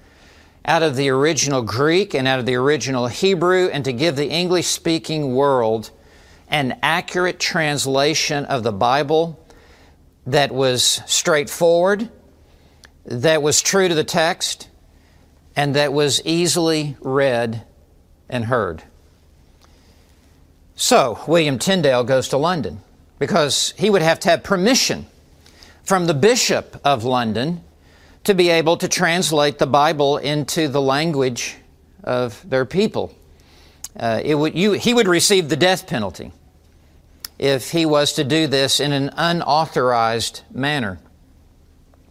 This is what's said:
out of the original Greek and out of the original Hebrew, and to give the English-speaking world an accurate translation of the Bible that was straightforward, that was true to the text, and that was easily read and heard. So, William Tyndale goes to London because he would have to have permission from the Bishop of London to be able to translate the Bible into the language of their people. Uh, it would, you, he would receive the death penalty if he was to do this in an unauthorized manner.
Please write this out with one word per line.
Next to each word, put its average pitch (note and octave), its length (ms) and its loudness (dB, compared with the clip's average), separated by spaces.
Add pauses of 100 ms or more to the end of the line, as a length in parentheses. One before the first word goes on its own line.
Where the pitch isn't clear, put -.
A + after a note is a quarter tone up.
(640)
out D#3+ 180 2
of C#3+ 120 0
the C#3 140 0
original C#3 540 0
Greek D#3 500 0
and C3 140 -2
out C3 100 2
of A#2+ 80 -4
the B2+ 80 0
original C3 540 0
Hebrew, F3+ 640 0
and C#3 160 -4
to C3 80 -2
give C#3+ 220 -2
the C#3+ 140 -4
English-speaking D#3+ 1040 -2
world B2 560 0 (580)
an C#3 360 -2
accurate F3 560 -2
translation C#3+ 1080 -2
of B2+ 160 -4
the A2 120 -2
Bible D3+ 720 0 (840)
that C#3 240 2
was B2+ 560 0
straightforward, F3 1000 0 (960)
that D3 360 0
was D3 200 2
true F#3+ 260 2
to E3+ 80 0
the D3+ 80 2
text, - 640 -2 (840)
and C#3+ 200 0
that D3 160 2
was D3 320 0
easily D#3+ 760 0
read A#2+ 640 0 (640)
and A#2+ 180 -6
heard. G#2+ 380 -2 (1900)
So, C#3 520 2
William D3+ 300 2
Tyndale C#3+ 460 2
goes B2+ 260 0
to C#3+ 80 0
London C#3 440 -4 (360)
because C#3+ 580 0
he F#3+ 140 0
would G3 120 4
have D#3+ 180 2
to E3 100 0
have D#3 140 2
permission F#3+ 640 0 (800)
from F#3 160 2
the E3 80 2
Bishop E3+ 720 0
of C3+ 180 2
London B2 600 -2 (600)
to G3+ 120 2
be F3+ 140 4
able E3 280 2
to F3 100 -4
translate D#3+ 720 0
the D#3 80 2
Bible C#3+ 520 2
into D3+ 500 -2
the C3+ 120 -2
language C3+ 760 -2 (480)
of B2 440 -4
their C3 160 0
people. C3 480 -2 (880)
Uh, A2+ 240 -2
it D3+ 120 0
would, D3+ 200 -2
you, G3 180 2
he A#3 200 0
would A#3 140 4
receive F3 420 2
the D#3 60 -2
death F3+ 320 0
penalty G2+ 440 -8 (1080)
if C3+ 320 -2
he E3 160 2
was D3 260 2
to D#3 100 -2
do D#3 220 0
this C3+ 340 0
in C#3+ 120 0
an C#3 260 0
unauthorized C3 1300 0
manner. B2+ 480 -4 (1120)